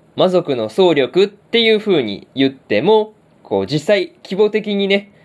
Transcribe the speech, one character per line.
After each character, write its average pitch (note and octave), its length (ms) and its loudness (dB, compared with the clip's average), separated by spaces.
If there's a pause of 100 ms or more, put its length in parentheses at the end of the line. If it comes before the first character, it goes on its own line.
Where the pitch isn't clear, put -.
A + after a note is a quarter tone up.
(180)
魔 D#3 100 2
族 F3 300 0
の A2 100 -4
総 F3+ 260 2
力 D3 320 0
っ - 40 -8
て - 320 -4
い A3 120 2
う G#3 60 0
風 F#3+ 240 0
に G2+ 320 -8
言 C3+ 140 2
っ C3+ 40 -10
て G#2+ 280 -2
も、 G#3+ 320 0 (300)
こ G2 180 -2
う G2 40 -4
実 C#3+ 220 -4
際 G3+ 260 -2 (120)
規 F#3+ 100 -8
模 G#3 140 2
的 G#3 260 -4
に G3 140 -2
ね、 G3+ 240 -2 (120)